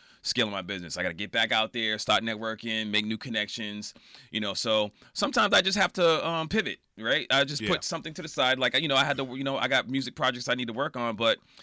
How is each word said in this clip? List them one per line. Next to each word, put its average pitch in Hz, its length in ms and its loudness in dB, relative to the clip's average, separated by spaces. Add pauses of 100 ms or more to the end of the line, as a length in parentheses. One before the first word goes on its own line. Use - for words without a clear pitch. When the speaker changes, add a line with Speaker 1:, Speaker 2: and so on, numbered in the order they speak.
(220)
Speaker 1:
scaling 110 300 -2
my 98 100 -2
business. 90 360 -6
I 90 40 -2
gotta 90 120 -2
get 98 180 -8
back 113 180 0
out 110 220 0
there, 110 260 -2
start 104 240 2
networking, 110 680 -4
make 107 160 0
new 110 100 -2
connections, 104 800 -6 (360)
you 107 100 -4
know. 104 120 -4
So 107 380 2 (240)
sometimes 214 400 2
I 190 80 6
just 190 160 0
have 185 160 2
to, 165 320 4
um, 160 220 -2
pivot, 165 300 0 (200)
right? 120 320 0
I 139 140 6
just 143 180 -4
Speaker 2:
Yeah. 196 80 0
Speaker 1:
put 170 120 0
something 160 320 -6
to 185 80 -10
the 156 60 -10
side. 131 300 2
Like, 127 200 2
you 160 100 0
know, 135 80 2
I 135 80 6
had 147 120 0
to, 135 80 -2 (100)
you 135 100 -4
know, 135 120 0
I 123 120 0
got 131 200 2
music 135 280 -2
projects 131 320 -2
I 127 60 2
need 127 140 -2
to 113 60 -4
work 143 220 -2
on, 120 200 -2
but, 113 220 4 (240)